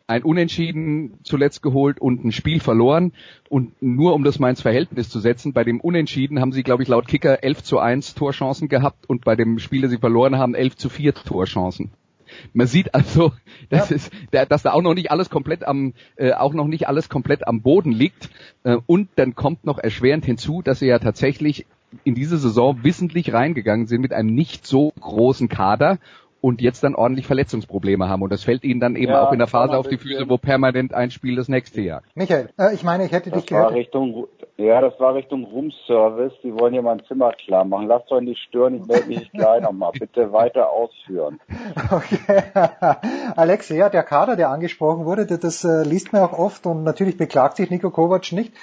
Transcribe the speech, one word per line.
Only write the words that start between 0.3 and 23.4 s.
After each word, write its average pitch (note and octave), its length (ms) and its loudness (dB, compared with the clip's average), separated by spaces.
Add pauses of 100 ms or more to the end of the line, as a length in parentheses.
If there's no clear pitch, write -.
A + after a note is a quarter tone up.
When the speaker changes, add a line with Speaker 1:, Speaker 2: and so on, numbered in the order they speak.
Speaker 1:
zuletzt C#3+ 400 0
geholt C#3 380 0
und B2 220 0
ein A2+ 80 0
Spiel D3+ 280 -2
verloren. C#3 540 4 (360)
Und B2+ 320 -2
nur C3+ 320 2
um D3 100 0
das C#3+ 160 0
mal B2+ 100 2
ins B2+ 120 -2
Verhältnis B2 480 -2
zu A#2 100 -8
setzen, A#2+ 340 -2
bei A#2+ 100 0
dem A#2 160 -2
Unentschieden D3 640 -2
haben C3 100 0
sie, C3 120 -4
glaub - 180 2
ich, B2+ 60 -2
laut A#2+ 200 2
Kicker C#3 360 2
elf C3+ 200 -2
zu - 160 0
eins B2 340 -2
Torchancen C#3 540 -4
gehabt C#3 420 -2
und B2 140 -2
bei A2+ 120 2
dem A2+ 220 0
Spiel, C3+ 240 -4
das C3 100 0
sie A#2+ 60 -2
verloren B2 400 2
haben, B2+ 160 0
elf C3 220 -2
zu - 140 -8
vier D3 240 -2
Torchancen. - 800 -4 (600)
Man A#2+ 140 4
sieht D#3+ 260 0
also, - 380 4 (380)
dass F3+ 200 2
Speaker 2:
Ja. - 60 0
Speaker 1:
es, - 160 -8 (200)
da, C3 120 4
dass D3 200 0
da E3+ 100 2
auch E3 80 4
noch F3 140 2
nicht E3+ 160 -4
alles E3+ 180 0
komplett D3+ 360 -4
am, C#3 280 -2 (240)
äh, C3 160 2
auch C#3 200 0
noch D3+ 140 -2
nicht D3+ 220 -2
alles C#3+ 180 -2
komplett C#3+ 400 -2
am A2+ 140 0
Boden D3+ 320 4
liegt. C3 360 -2 (360)
Äh, A#2+ 100 4 (100)
und F#3+ 300 4
dann B2+ 180 2
kommt - 320 -4
noch D3 140 -2
erschwerend C3+ 460 0
hinzu, C#3+ 360 -4
dass C3+ 180 0
sie C#3 80 0
ja A#2+ 120 6
tatsächlich C#3 640 -2 (380)
in A#2+ 120 0
diese D#3 220 -2
Saison B2 460 2
wissentlich E3 500 -2
reingegangen A2+ 540 0